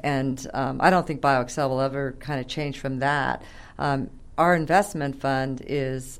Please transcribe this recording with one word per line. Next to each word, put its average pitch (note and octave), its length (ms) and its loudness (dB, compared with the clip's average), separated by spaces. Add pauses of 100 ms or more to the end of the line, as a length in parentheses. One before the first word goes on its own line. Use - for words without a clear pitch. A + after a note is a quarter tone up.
and, C3+ 440 0 (100)
um, C3 260 -2
I F3 100 8
don't F3 160 6
think C#3 140 -4
BioXcel C3+ 480 2
will C3 120 0
ever C3+ 380 -2
kinda C#3 240 -4
change C#3+ 380 -6
from C3+ 180 -4
that. C3+ 440 0 (360)
Um, C#3 320 0 (260)
our E3+ 200 6
investment D#3+ 640 0
fund C3+ 440 -2
is, C3 560 -4